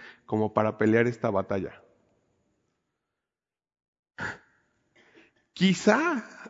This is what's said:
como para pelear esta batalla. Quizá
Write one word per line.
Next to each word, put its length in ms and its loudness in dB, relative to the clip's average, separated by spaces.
como 280 -2
para 260 0
pelear 280 4
esta 240 -4
batalla. 500 -4
Quizá 720 2